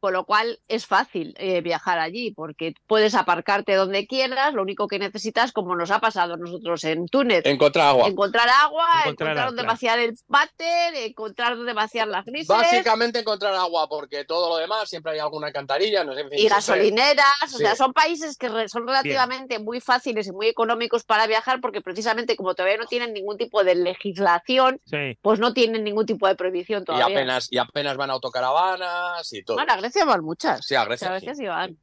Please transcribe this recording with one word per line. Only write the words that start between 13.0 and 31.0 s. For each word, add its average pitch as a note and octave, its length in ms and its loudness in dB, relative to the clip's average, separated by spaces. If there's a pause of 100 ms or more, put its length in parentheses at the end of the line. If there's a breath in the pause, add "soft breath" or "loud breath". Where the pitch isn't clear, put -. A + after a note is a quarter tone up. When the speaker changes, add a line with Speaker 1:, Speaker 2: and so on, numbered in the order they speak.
Speaker 2:
encontrar G#3 360 -2
agua, E3+ 340 0
porque C#3+ 360 -8
todo E3+ 260 -2
lo E3 80 0
demás G3+ 300 -4
siempre D#3+ 260 -8
hay D#3 40 -4
alguna D3+ 300 -6
alcantarilla, D3+ 560 0
no C3+ 100 -6
sé, C3+ 60 -6
en C#3+ 80 -8
fin, C#3 100 -12
Speaker 1:
Y - 40 2
Speaker 2:
siempre G#3+ 160 6
Speaker 1:
gasolineras, A#3 680 4 (200)
o - 20 -14
Speaker 2:
Sí. C4+ 80 -12
Speaker 1:
sea, A3 180 2
son C4 180 2
países D#4 460 0
que B3+ 120 -6
re-, A3 180 -2
son A#3 180 -6
Speaker 3:
Bien. B3+ 80 -2
Speaker 1:
relativamente C4 640 -2
muy A3+ 220 -6
fáciles A#3+ 480 -2
y - 20 -10
muy G3 160 -4
económicos A3+ 560 0
para A3 240 2
viajar, A3+ 340 0
porque G#3 200 -6
precisamente A3 560 -4
como F#3 180 -2
todavía F#3+ 240 0
no A3+ 80 -6
tienen A#3+ 260 -4
ningún G#3 240 -8
tipo G#3+ 280 0
de F3+ 100 6
legislación, F#3 1120 0
Speaker 3:
Sí. C#3+ 380 -6
Speaker 1:
pues G#3+ 180 2
no A#3 120 2
tienen A3+ 300 2
ningún G#3 240 -2
tipo G#3 220 0
de F#3+ 80 2
prohibición F#3 460 -4
Speaker 2:
Y - 20 -12
Speaker 1:
todavía. D3+ 220 0 (100)
Speaker 2:
apenas, B2+ 340 0
y B2 80 -2
apenas C#3 380 -4
van C#3 160 -4
autocaravanas E3+ 1200 -2
y G2+ 100 -12
todo. A2+ 140 -4
Speaker 1:
Bueno, C#4+ 160 0
a - 40 4 (120)
Grecia F#4 160 0
van G#3+ 180 2
muchas. D#3 440 -4
Speaker 2:
Sí, C#3 80 -2
a A#2+ 100 2
Grecia, A#2+ 220 -4